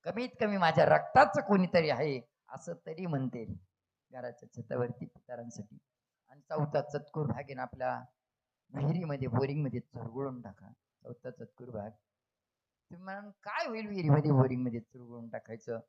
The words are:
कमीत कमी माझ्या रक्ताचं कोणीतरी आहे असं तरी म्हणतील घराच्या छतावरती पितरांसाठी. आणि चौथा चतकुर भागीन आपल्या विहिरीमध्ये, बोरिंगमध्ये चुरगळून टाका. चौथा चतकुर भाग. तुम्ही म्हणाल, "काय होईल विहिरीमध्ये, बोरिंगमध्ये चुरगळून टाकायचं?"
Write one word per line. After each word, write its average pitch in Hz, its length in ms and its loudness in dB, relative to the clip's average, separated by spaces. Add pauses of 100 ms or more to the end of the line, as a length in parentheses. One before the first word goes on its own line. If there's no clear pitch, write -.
कमीत 226 240 -6 (100)
कमी 208 180 2
माझ्या 160 280 6
रक्ताचं 269 560 6
कोणीतरी 180 480 4
आहे 135 300 0 (300)
असं 151 240 -12 (120)
तरी 160 200 -10
म्हणतील 127 480 -4 (580)
घराच्या 123 360 -14 (100)
छतावरती 120 480 -6
पितरांसाठी. 123 720 -16 (520)
आणि 143 120 -20
चौथा 147 400 -2
चतकुर 147 460 -6
भागीन 131 320 -6
आपल्या 127 320 -6 (800)
विहिरीमध्ये, 143 540 -2
बोरिंगमध्ये 131 520 -2
चुरगळून 120 640 -10
टाका. 98 300 -18 (320)
चौथा 120 280 -14
चतकुर 120 380 -18
भाग. 107 200 -10
तुम्ही - 1120 -20
म्हणाल, 202 260 -12 (140)
"काय 285 240 -4
होईल 220 200 -8
विहिरीमध्ये, 151 440 4
बोरिंगमध्ये 127 480 2
चुरगळून 120 500 -16
टाकायचं?" 113 600 -10